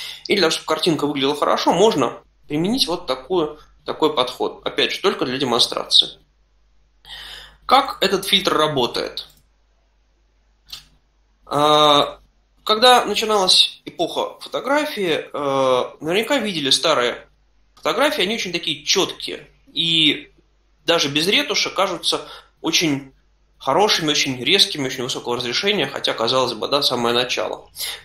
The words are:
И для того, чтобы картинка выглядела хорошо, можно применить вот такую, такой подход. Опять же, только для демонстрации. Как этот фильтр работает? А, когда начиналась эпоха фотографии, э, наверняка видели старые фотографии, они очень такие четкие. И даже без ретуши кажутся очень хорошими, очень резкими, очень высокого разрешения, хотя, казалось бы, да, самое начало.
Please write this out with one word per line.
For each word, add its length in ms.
И 60
для 100
того, 80
чтобы 160
картинка 400
выглядела 280
хорошо, 380
можно 460
применить 400
вот 180
такую, 540
такой 300
подход. 500
Опять 280
же, 80
только 240
для 120
демонстрации. 720
Как 360
этот 240
фильтр 280
работает? 760
А, 720
когда 400
начиналась 840
эпоха 540
фотографии, 920
э, 580
наверняка 360
видели 320
старые 580
фотографии, 460
они 140
очень 160
такие 340
четкие. 640
И 580
даже 240
без 180
ретуши 420
кажутся 580
очень 520
хорошими, 540
очень 320
резкими, 440
очень 160
высокого 340
разрешения, 500
хотя, 260
казалось 400
бы, 140
да, 140
самое 340
начало. 540